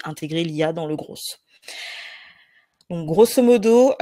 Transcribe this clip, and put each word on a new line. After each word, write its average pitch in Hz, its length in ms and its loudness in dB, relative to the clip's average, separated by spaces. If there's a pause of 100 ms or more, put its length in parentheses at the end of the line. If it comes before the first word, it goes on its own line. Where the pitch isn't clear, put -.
intégrer 156 380 -6
l'I 156 200 -4
A 160 100 -2
dans 160 140 -8
le 151 80 -6
gros. - 220 -12 (1700)
Donc, 170 160 -8
grosso 214 380 4
modo, 240 580 4